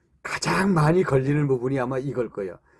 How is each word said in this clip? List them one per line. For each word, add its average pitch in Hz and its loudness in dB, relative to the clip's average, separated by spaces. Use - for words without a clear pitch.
가장 185 0
많이 160 4
걸리는 143 2
부분이 131 0
아마 127 -4
이걸 123 -4
거예요. 92 -10